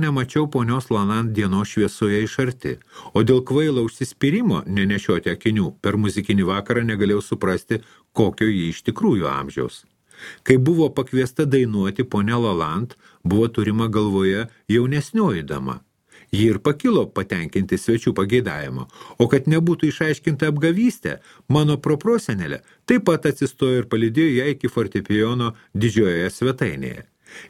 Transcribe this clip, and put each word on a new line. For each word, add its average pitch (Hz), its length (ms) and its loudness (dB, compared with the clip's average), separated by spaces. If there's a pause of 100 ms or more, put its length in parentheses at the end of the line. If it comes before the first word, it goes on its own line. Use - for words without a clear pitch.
nemačiau 147 480 0
ponios 127 400 -2
Lalande 110 460 0
dienos 101 340 0
šviesoje 104 540 0
iš 104 80 -6 (100)
arti, 127 300 -4 (420)
o 110 80 4
dėl 127 240 4
kvailo 135 400 0
užsispyrimo 139 800 -2
nenešioti 98 640 0
akinių 98 480 0
per - 240 -2
muzikinį 98 460 0
vakarą 101 340 -2
negalėjau 104 400 0
suprasti, 95 560 -2 (320)
kokio 110 400 2
ji 85 220 0
iš - 180 -14
tikrųjų 101 400 0
amžiaus. 69 540 -6 (580)
Kai 131 160 6
buvo 156 320 2
pakviesta 131 560 -2
dainuoti, 107 560 0
ponia 113 400 0
Lalande 90 560 -2 (240)
buvo 104 240 2
turima 113 400 -2
galvoje 101 600 0 (180)
jaunesnioji 127 800 0
dama. 65 320 -8 (560)
Ji 107 160 4
ir 98 80 0
pakilo 147 480 2
patenkinti 92 720 -2
svečių 113 400 0
pageidavimo, 78 680 -2 (340)
o 139 80 6
kad 139 160 4
nebūtų 165 460 2
išaiškinta 156 580 -2
apgavystė, 165 680 0 (260)
mano 147 320 4
proprosenelė 139 880 -2 (180)
taip 247 240 2
pat 156 240 2
atsistojo 131 540 -2
ir - 20 -10
palydėjo 120 540 0
ją 139 160 -2
iki - 160 -4
fortepijono 113 840 -2 (160)
didžiojoje 101 640 0
svetainėje. 123 760 -6 (380)